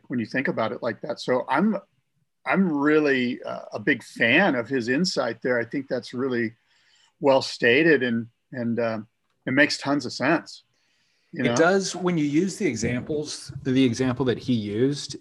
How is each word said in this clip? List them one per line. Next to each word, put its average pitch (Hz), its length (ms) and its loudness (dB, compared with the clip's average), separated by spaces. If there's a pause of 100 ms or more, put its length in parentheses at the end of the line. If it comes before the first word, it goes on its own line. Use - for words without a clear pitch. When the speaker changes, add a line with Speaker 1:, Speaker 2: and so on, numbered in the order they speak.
Speaker 1:
when 127 120 -4
you 107 60 -2
think 131 220 -4
about 117 240 -2
it - 100 -10
like 113 200 -6
that. - 180 -8
So 127 300 -2
I'm, 180 260 2 (720)
I'm 175 240 2
really, 143 760 2
uh, 123 180 -10 (100)
a - 80 -8
big 123 240 0
fan 139 520 2
of 117 120 -4
his 123 220 -2
insight 131 520 0
there. 127 160 0
I 117 60 0
think 135 240 -8
that's 127 260 -6
really 120 400 -2 (680)
well 135 200 4
stated, 139 640 4
and, 117 240 -2 (240)
and, 117 280 -4
uh, 113 200 -2 (460)
it - 80 -2
makes 147 240 4
tons 139 280 -2
of 117 60 -8
sense. - 520 -2 (680)
You 151 120 -6
know? 120 100 2
Speaker 2:
It - 20 0
does 175 400 2
when 180 220 -2
you 147 80 0
use 160 320 0
the 202 100 -2
examples, 123 840 -6 (100)
the 131 220 2
example 127 400 0
that 120 120 2
he 123 160 0
used, 117 680 -2